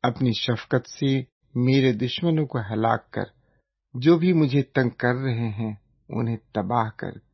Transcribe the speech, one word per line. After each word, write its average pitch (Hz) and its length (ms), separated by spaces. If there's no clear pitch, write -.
اپنی 123 300
شفقت - 580
سے 135 320
میرے 131 380
دشمنوں 151 540
کو 127 120
ہلاک 110 520
کر، 98 140
جو 151 240
بھی 175 140
مجھے 143 300
تنگ 127 260
کر 123 260
رہے 120 340
ہیں 107 260
انہیں 117 280
تباہ 110 440
کر 95 140